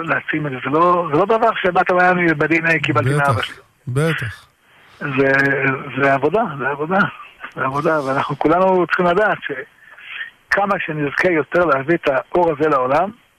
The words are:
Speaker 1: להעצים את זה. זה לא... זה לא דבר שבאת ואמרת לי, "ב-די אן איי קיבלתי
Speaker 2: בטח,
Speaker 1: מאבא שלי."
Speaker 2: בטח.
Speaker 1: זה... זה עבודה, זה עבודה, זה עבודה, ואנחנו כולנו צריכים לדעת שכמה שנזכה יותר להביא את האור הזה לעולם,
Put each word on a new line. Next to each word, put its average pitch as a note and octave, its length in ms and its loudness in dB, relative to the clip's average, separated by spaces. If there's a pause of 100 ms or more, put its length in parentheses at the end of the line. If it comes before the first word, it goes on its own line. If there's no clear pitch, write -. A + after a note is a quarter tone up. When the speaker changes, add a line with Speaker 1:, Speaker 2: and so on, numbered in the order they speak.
Speaker 1:
להעצים D#3 440 -4
את C#3 40 -4
זה. B2+ 120 -6
זה C3+ 60 -6
לא... F3 440 2
זה D3+ 60 2
לא G3 60 4
דבר A3+ 240 2 (120)
שבאת F3+ 300 0
ואמרת F3+ 240 4
לי, E3+ 180 2
"ב-די D#3 260 0
אן E3 80 -2
איי E3 140 2
קיבלתי C3 320 0
Speaker 2:
בטח, C#3+ 160 2
Speaker 1:
מאבא A2 120 0
שלי." - 140 -8 (320)
Speaker 2:
בטח. C3+ 580 -4 (540)
Speaker 1:
זה... C3+ 320 0 (680)
זה C#3 120 4
עבודה, D3+ 280 2 (180)
זה B2+ 100 -2
עבודה, D#3 300 -2 (560)
זה - 100 -8
עבודה, D3 380 -2
ואנחנו C3+ 360 -4
כולנו F3+ 480 2
צריכים - 180 0
לדעת F3+ 360 2
שכמה - 1400 -6
שנזכה D3+ 520 -2
יותר E3+ 340 0
להביא C#3 300 0
את - 140 -4
האור E3 420 0
הזה D3+ 180 0
לעולם, C#3+ 400 2 (300)